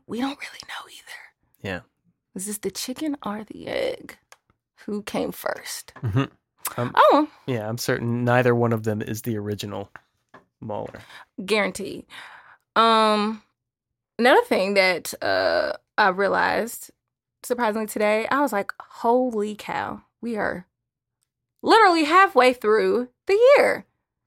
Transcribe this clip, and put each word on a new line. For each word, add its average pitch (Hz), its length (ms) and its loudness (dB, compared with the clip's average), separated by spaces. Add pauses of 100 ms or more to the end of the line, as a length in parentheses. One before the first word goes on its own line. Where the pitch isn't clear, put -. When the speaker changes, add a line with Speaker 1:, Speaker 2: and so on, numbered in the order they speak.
Speaker 1:
we 220 120 -8
don't 269 200 -6
really - 280 -18
know - 220 -16
either. - 720 -20
Speaker 2:
Yeah. 92 180 -8 (560)
Speaker 1:
Is 190 120 -10
this 208 100 -10
the 196 140 -8
chicken 285 440 -6 (100)
or 214 200 -8
the - 220 -16
egg? - 500 -6 (680)
Who 208 180 -6
came - 280 -6
first? - 600 -10 (100)
Speaker 3:
Mm-hmm. 123 200 -2 (560)
Speaker 2:
Um, 123 160 -4
Speaker 1:
Oh. 311 340 6 (160)
Speaker 2:
yeah, 113 240 -4
I'm 117 80 -6
certain 120 480 -2
neither 123 280 4
one 117 200 2
of 110 100 -2
them 107 180 -2
is 110 200 -8
the 113 160 -6
original 101 520 -8 (720)
Mauler. 107 400 -10 (460)
Speaker 1:
Guaranteed. 196 600 -4 (720)
Um, 220 680 2 (760)
another 285 240 6
thing 202 300 0
that, 185 400 2 (100)
uh, - 500 0 (240)
I 208 120 4
realized, 185 840 -2 (520)
surprisingly 220 440 -2
today, 214 420 0
I 277 120 0
was 196 100 0
like, 202 200 -4 (100)
"Holy 233 720 0
cow, - 460 -8 (200)
we 233 140 -6
are 196 320 -4 (920)
literally 349 420 6
halfway 302 500 4
through 214 540 0 (180)
the 381 80 0 (240)
year." 196 280 2 (420)